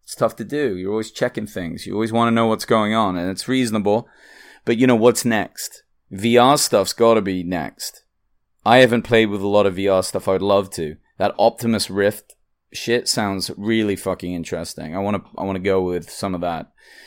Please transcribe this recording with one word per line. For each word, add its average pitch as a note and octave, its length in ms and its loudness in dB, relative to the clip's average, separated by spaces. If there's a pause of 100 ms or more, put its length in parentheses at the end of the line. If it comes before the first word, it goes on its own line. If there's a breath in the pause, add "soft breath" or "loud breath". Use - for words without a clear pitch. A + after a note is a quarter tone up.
It's - 100 -18
tough A2+ 220 -2
to A#2 80 -10
do. C3+ 320 -4
You're F#2 160 -6
always G#2+ 200 -4
checking A#2+ 360 -6
things. F2+ 400 -10
You F#2+ 60 -8
always A2 200 -2
wanna A#2 180 2
know A2+ 160 2
what's A2 180 -2
going A2 280 2
on, G2+ 240 0
and F2+ 120 -4
it's F#2 180 -8
reasonable. A2+ 600 0 (580 loud breath)
But, A2+ 120 2
you B2+ 80 4
know, B2 100 6
what's A2+ 300 4
next? - 580 -4 (280)
V A#2 260 2
R C3 220 6
stuff's G2 340 0
gotta A2+ 280 4
be F#2 220 -4
next. - 600 -8 (600)
I A#2+ 160 6
haven't A#2+ 240 6
played A2+ 260 4
with G2+ 120 -4
a G2+ 60 -2
lot G2+ 180 4
of F#2+ 100 0
V G2 120 -2
R F#2+ 160 4
stuff. - 240 -6
I'd F#2+ 160 0
love G2 280 0
to. D#2 260 -8 (200)
That G2 220 -2
Oculus A2+ 500 0
Rift G2+ 460 -2 (380)
shit A#2 340 -4
sounds G2 480 -4
really G#2 400 -2
fucking F2+ 380 -6
interesting. E2 600 -10
I F2+ 60 -6
wanna, G2+ 220 -4 (160)
I - 80 -6
wanna F#2+ 140 -4
go F#2+ 220 0
with F2+ 280 -4
some F#2+ 260 -6
of E2+ 60 -8
that. E2+ 320 -8 (340 loud breath)